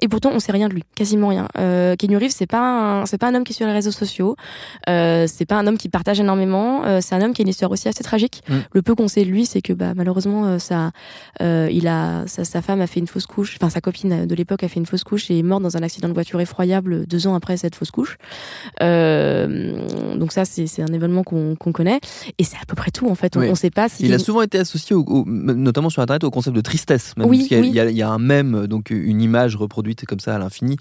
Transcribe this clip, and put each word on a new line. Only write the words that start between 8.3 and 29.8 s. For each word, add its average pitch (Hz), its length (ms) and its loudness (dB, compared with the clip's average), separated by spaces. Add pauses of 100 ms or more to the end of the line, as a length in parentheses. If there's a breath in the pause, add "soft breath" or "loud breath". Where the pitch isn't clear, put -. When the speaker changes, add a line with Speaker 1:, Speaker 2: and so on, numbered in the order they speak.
Speaker 2:
Mm. 147 60 0 (180 loud breath)
Speaker 1:
Le 196 100 4
peu 226 120 2
qu'on 214 140 2
sait 202 160 2
de 185 60 0
lui, 214 160 2
c'est 196 160 -2
que, - 100 -2
bah, 180 240 -2
malheureusement, 185 500 0
euh, 185 120 2
ça, 170 340 -2 (500 loud breath)
euh, 165 300 2
il 170 160 2
a, 165 380 0
sa, 180 180 -6
sa 170 180 -4
femme 196 180 0
a 180 60 0
fait 175 140 -4
une 170 80 -2
fausse - 180 -8
couche, - 340 -6
enfin 170 100 2
sa 175 100 -4
copine 175 460 -2
de 170 80 -2
l'époque 175 280 -2
a 180 60 -2
fait - 120 -12
une 170 60 -2
fausse - 180 -4
couche - 260 -4
et 170 80 2
est 165 40 2
morte 190 200 2
dans 170 140 -2
un 165 60 -2
accident 170 260 -4
de 175 60 -2
voiture 170 260 -2
effroyable 180 680 0
deux 170 200 -2
ans 190 80 2
après 180 220 -2
cette 170 180 -4
fausse - 160 -8
couche. - 260 -4 (680 loud breath)
Euh, 151 1300 0
donc 165 160 -2
ça, 190 120 0
c'est, 175 220 -4
c'est 160 160 -6
un 160 100 -2
événement 175 300 0
qu'on, 160 340 -2
qu'on 170 160 -2
connaît, 190 280 2 (380 loud breath)
et 180 60 2
c'est - 120 -4
à - 100 -14
peu - 100 -8
près - 140 -4
tout - 180 -2
en 196 60 2
fait. 180 220 -2
On, - 40 4
Speaker 2:
Oui. 240 100 2
Speaker 1:
on 185 40 2
sait 175 160 0
pas 214 180 2
si - 160 -4
Speaker 2:
Il - 80 2
a 185 40 6
Speaker 1:
Keanu 185 80 0
Speaker 2:
souvent 220 180 2
été 208 160 0
associé, 175 380 -2
au, 165 60 6
au, 135 240 2
notamment 127 640 0
sur 147 120 0
Internet, 139 220 0
au 143 60 0
concept 123 260 -2
de 110 40 4
tristesse. - 560 0
Même, 113 120 2
Speaker 1:
Oui, 254 100 8
Speaker 2:
parce 269 100 2
qu'il 123 80 4
y 113 40 8
a, - 20 6
Speaker 1:
oui. 123 80 4
Speaker 2:
il 117 40 0
y 113 60 4
a, 113 100 2
il 113 60 0
y 110 60 2
a 107 80 0
un 110 80 0
mème, 127 480 2
donc 107 240 -4
une 107 300 2
image 113 360 4
reproduite 107 500 -4